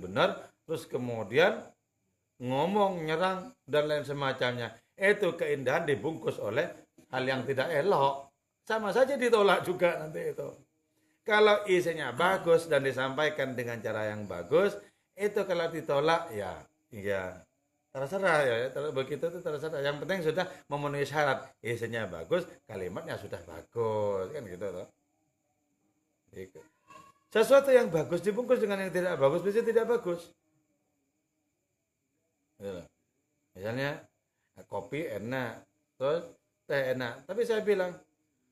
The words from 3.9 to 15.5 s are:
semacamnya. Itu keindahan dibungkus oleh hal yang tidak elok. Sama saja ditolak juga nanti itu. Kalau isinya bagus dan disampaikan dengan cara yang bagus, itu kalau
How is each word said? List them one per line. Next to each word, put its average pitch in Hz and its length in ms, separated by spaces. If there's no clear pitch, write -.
semacamnya. 127 720
Itu 196 400
keindahan 147 480
dibungkus 139 560
oleh 120 240
hal 131 160
yang 127 240
tidak 131 240
elok. 143 640
Sama 220 240
saja 262 240
ditolak 214 480
juga 175 400
nanti 156 320
itu. 143 120
Kalau 208 480
isinya 156 400
bagus 165 560
dan 139 160
disampaikan 135 720
dengan 117 240
cara 107 320
yang 107 160
bagus, 135 480
itu 202 320
kalau 170 240